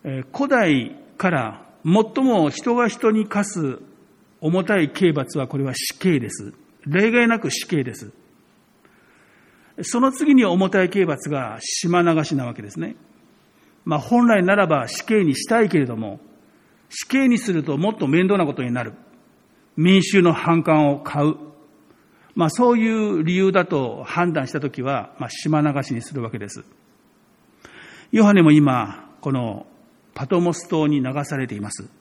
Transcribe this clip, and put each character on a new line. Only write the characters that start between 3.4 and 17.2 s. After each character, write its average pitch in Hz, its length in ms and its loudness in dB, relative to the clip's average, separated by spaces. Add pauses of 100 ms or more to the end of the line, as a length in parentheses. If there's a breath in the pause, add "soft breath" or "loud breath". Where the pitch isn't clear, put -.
す 147 340 -6 (600)
重 170 240 0
た 208 160 0
い 147 100 0
刑 175 220 2
罰 147 260 -4
は、 131 100 -4
こ 139 100 -6
れ 139 60 -2
は 127 100 -6
死 - 240 -8
刑 165 220 2
で 107 100 -8
す。 - 220 -14 (340)
例 196 240 2
外 240 160 2
な 233 140 0
く 131 100 -4
死 - 160 -8
刑 151 160 -2
で 123 120 -8
す。 107 180 -18 (1700 soft breath)
そ - 160 -4
の 262 140 2
次 285 220 2
に 254 100 8
重 185 260 2
た 190 140 2
い 180 60 -2
刑 190 160 0
罰 147 220 -4
が 127 320 -6
島 175 420 0
流 160 220 2
し 147 120 -4
な 127 100 -4
わ 117 80 -8
け 110 80 -14
で 101 80 -14
す - 80 -14
ね。 - 180 -10 (880 soft breath)
ま 160 120 -2
あ、 - 20 -2
本 240 280 2
来 208 180 4
な 190 100 4
ら 202 120 2
ば 139 200 0
死 - 180 -10
刑 214 200 2
に 139 100 2
し - 140 -8
た 226 140 2
い 214 60 2
け 165 100 2
れ 135 80 2
ど 120 100 -8
も、 107 240 -10 (760 soft breath)
死 - 120 -10
刑 269 200 2